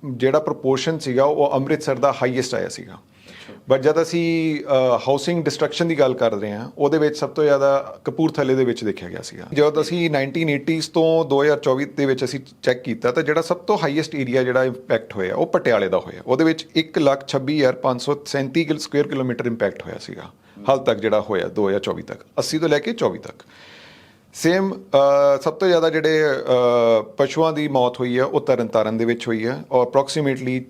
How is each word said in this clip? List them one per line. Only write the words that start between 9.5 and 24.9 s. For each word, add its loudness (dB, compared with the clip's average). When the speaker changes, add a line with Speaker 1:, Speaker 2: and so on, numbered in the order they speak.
Speaker 1:
ਜਦ 2
ਅਸੀਂ -2
ਨਾਈਨਟੀਨ -2
ਏਟੀਜ਼ -2
ਤੋਂ 2
ਦੋ 2
ਹਜ਼ਾਰ 2
ਚੌਵੀ 0
ਦੇ -2
ਵਿੱਚ 0
ਅਸੀਂ -6
ਚੈੱਕ -2
ਕੀਤਾ, -2
ਤਾਂ 0
ਜਿਹੜਾ 0
ਸਭ -2
ਤੋਂ 0
ਹਾਈਐਸਟ -2
ਏਰੀਆ 0
ਜਿਹੜਾ 2
ਇੰਪੈਕਟ -4
ਹੋਇਆ, -2
ਉਹ 0
ਪਟਿਆਲੇ 2
ਦਾ 0
ਹੋਇਆ। -8
ਉਹਦੇ 2
ਵਿੱਚ 0
ਇੱਕ -2
ਲੱਖ 2
ਛੱਬੀ -2
ਹਜ਼ਾਰ 4
ਪੰਜ -2
ਸੌ -2
ਸੈਂਤੀ -2
ਕਿਲ-, -2
ਸਕੁਏਅਰ 0
ਕਿਲੋਮੀਟਰ -4
ਇੰਪੈਕਟ -2
ਹੋਇਆ -10
ਸੀਗਾ, -14
ਹਾਲ 4
ਤੱਕ 0
ਜਿਹੜਾ 0
ਹੋਇਆ -2
ਦੋ 0
ਹਜ਼ਾਰ 0
ਚੌਵੀ -6
ਤੱਕ, -12
ਅੱਸੀ -2
ਤੋਂ 0
ਲੈ 4
ਕੇ -4
ਚੌਵੀ -2
ਤੱਕ। -18
ਸੇਮ, 0
ਅ, 4